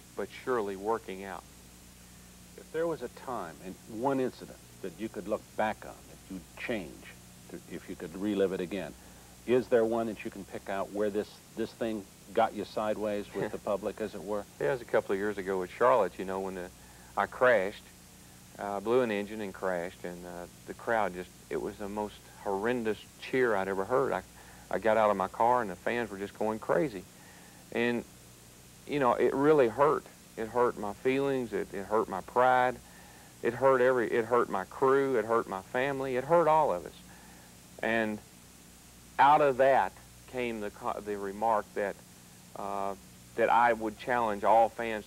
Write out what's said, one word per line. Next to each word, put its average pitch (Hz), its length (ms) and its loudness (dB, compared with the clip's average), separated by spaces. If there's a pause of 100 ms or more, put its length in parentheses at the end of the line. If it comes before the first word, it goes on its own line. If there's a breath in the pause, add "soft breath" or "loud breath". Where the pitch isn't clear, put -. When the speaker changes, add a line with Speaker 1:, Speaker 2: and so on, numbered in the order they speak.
(160)
Speaker 1:
but 101 120 -4 (160)
surely 107 320 0
working 101 480 -4
out. 95 200 -12 (1120 loud breath)
Speaker 2:
If - 140 -20
there 160 140 -2
was 147 160 -4
a 120 60 -6
time 95 460 -10 (100)
and 92 100 -10 (260)
one 135 180 2
incident 120 400 -6 (240)
that 92 160 -8
you 107 100 -6
could 101 200 -10
look 104 140 -2 (140)
back 107 280 -2
on, - 100 -14 (160)
that - 240 -16
you'd - 240 -14
change, 98 320 -6 (600)
to, 85 80 -12 (140)
if 85 160 -12
you 92 80 -10
could 87 240 -10
relive 98 320 2
it 95 80 -2
again, 85 320 -6 (540 loud breath)
is 120 220 4
there 113 160 6
one 113 220 0
that 107 180 -8
you 110 60 -8
can 98 140 -12
pick - 240 -12
out 98 240 -4
where 104 180 0
this, 101 180 -2 (280)
this 113 160 -4
thing 110 320 -4 (280)
got 110 220 2
you 101 100 -6
sideways 104 680 -4
with 104 160 -4
the 98 80 -8
Speaker 1:
<laughs> - 120 -14
Speaker 2:
public, 98 300 -4
as - 140 -6
it 95 80 -10
were? 101 220 -6 (160)
Speaker 1:
Yeah, 147 80 0
it - 40 0
was 127 80 -4
a 117 40 -14
couple 110 280 0
of 95 60 2
years 101 200 -2
ago 95 200 -2
with 90 120 -4
Charlotte, 120 460 4
you 98 80 -6
know, 95 160 -4
when 95 140 -6
the, 90 140 -10 (480 loud breath)
I 101 100 2
crashed, 107 560 2 (760 loud breath)
uh, 101 220 -6
blew 117 200 2
an 120 100 2
engine 101 300 -4
and 98 120 -8
crashed, 90 520 -4
and, 87 200 -10
uh, 87 220 -12 (200)
the 98 80 -10
crowd 104 400 0
just, 90 160 -10 (200)
it - 100 -4
was 101 160 -6
the 101 120 -8
most 104 260 -6 (300)
horrendous 110 540 -2 (220)
cheer 123 360 2
I'd 95 100 0
ever 95 180 -2
heard. 123 280 0
I, 92 100 -2 (480 loud breath)
I - 80 0
got 107 180 4
out 107 140 6
of 101 60 2
my 95 120 0
car, 120 320 4
and 104 100 -4
the 90 60 -8
fans 110 340 -2
were 98 80 -10
just 98 200 -8
going 110 220 -2
crazy. 120 420 0 (720 loud breath)
And, 120 320 0 (800)
you 143 140 -2
know, 123 140 4
it - 200 2
really 139 340 6
hurt. 139 360 2 (320)
It 110 120 -4
hurt 120 300 2
my 104 160 -4
feelings. 131 580 -2
It, 92 220 -4
it 98 100 -6
hurt 104 240 0
my 95 140 -4
pride. 127 540 4 (640 loud breath)
It 117 120 0
hurt 131 260 6
every, 123 300 4
it 117 140 2
hurt 117 240 2
my 95 160 -4
crew. 135 540 4
It 104 60 2
hurt 117 240 0
my 95 140 -6
family. 135 540 -2
It 127 80 -2
hurt 165 220 4
all 156 260 4
of 87 140 -4
us. - 60 -14 (880 loud breath)
And 110 360 0 (1000)
out 147 220 8
of 135 180 4
that 127 340 4 (400)
came 120 280 -4
the 104 100 -6
co-, - 300 -6
the 104 160 -6
remark 104 580 0
that, 101 220 -2 (600 loud breath)
uh, 101 380 -6 (420)
that 117 140 2
I 120 220 4
would 110 260 -6
challenge 110 460 -2
all 113 240 6
fans 113 380 -6